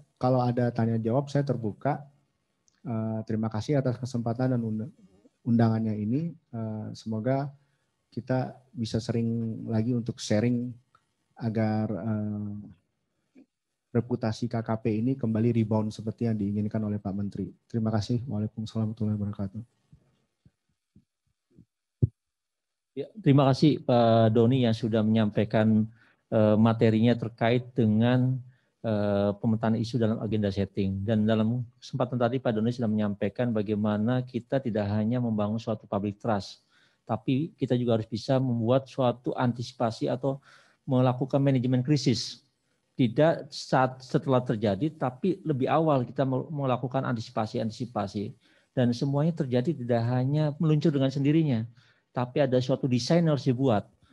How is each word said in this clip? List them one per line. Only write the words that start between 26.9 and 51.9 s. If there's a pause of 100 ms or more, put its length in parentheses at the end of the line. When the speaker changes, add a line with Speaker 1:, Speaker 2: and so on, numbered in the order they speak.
Speaker 2:
terkait
dengan, (480)
eh,
pemetaan
isu
dalam
agenda
setting.
Dan
dalam (160)
kesempatan
tadi
Pak
Doni
sudah
menyampaikan
bagaimana
kita
tidak
hanya
membangun
suatu
public
trust, (440)
tapi
kita
juga
harus
bisa
membuat
suatu
antisipasi
atau (480)
melakukan
manajemen
krisis. (520)
Tidak
saat
setelah
terjadi,
tapi
lebih
awal
kita
mel-,
melakukan
antisipasi-antisipasi. (320)
Dan
semuanya
terjadi
tidak
hanya
meluncur
dengan
sendirinya, (480)